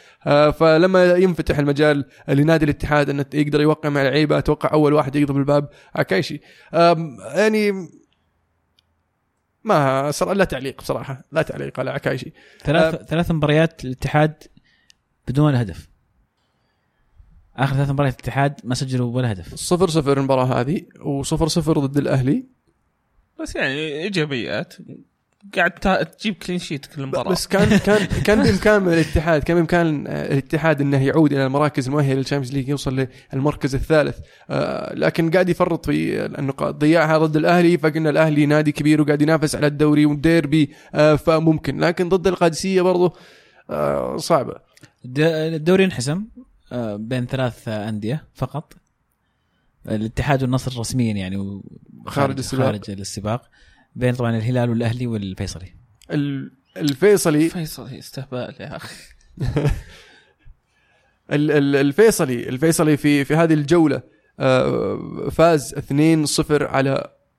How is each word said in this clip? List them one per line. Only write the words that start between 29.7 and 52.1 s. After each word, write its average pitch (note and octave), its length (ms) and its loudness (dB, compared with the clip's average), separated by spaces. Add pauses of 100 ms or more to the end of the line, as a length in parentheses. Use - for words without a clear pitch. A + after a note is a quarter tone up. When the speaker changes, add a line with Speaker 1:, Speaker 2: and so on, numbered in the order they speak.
Speaker 1:
آه، D3 260 -6
الاتحاد D3 480 0
إنه C#3 260 2
يعود D3 260 4
إلى C3+ 140 0
المراكز C#3 400 0
المؤهلة C#3 280 0
للشامبيونز C3+ 400 -4
ليج، C3 140 -4
يوصل C3+ 380 -4 (260)
للمركز C#3 420 -2
الثالث. D3 440 0 (320)
آه، - 440 -6
لكن D#3+ 360 0
قاعد F3+ 180 2
يفرط E3 380 -2
في C#3+ 400 -2
النقاط. C#3+ 480 -6
ضيعها D#3 440 2
ضد D#3 180 0
الأهلي، F3 420 4
فقلنا D#3 320 0
الأهلي D3+ 360 2
نادي D3+ 260 2
كبير D3+ 280 2
وقاعد D3 220 2
ينافس D3+ 320 2
على B2 120 0
الدوري D3 400 2
وديربي، D3 640 2 (240)
آه، D3+ 200 4
فممكن. D#3 680 0
لكن E3+ 280 0
ضد F3+ 180 0
القادسية F3+ 560 0
برضو، F3+ 340 2 (540)
آه، C2+ 460 -4
صعبة. D3+ 380 0 (500)
Speaker 2:
الد-، B2+ 160 -6 (340)
الدوري F3+ 300 2
انحسم، E3+ 400 -4 (480)
آه، A2+ 240 -6
بين B2 300 -4
ثلاث B2+ 420 -4
أندية G#2+ 560 -6 (100)
فقط. - 380 -10 (1160)
الاتحاد C3 540 -4
والنصر B2+ 380 -4
رسميا A#2 320 -2
يعني F#2+ 240 -6
و-، G2 280 -10 (420)
Speaker 1:
خارج C#3 320 -2